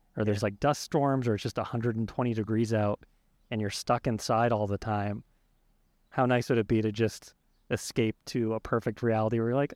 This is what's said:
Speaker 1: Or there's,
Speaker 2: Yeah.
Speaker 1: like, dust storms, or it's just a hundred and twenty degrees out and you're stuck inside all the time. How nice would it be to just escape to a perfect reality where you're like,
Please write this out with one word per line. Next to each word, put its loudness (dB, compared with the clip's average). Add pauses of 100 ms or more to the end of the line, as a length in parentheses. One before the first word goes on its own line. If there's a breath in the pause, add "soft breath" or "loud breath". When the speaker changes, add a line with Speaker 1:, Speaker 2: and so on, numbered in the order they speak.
(160)
Speaker 1:
Or 0
there's, 2
Speaker 2:
Yeah. 0
Speaker 1:
like, -6
dust 2
storms, 0
or 2
it's -4
just -6
a -2
hundred -2
and -2
twenty -2
degrees 0
out 0 (480)
and -2
you're 0
stuck -2
inside 2
all 0
the -2
time. -4 (840)
How 2
nice 2
would 4
it 2
be 4
to 2
just -2 (380)
escape -2 (120)
to 0
a -2
perfect -2
reality 2
where 0
you're 0
like, 0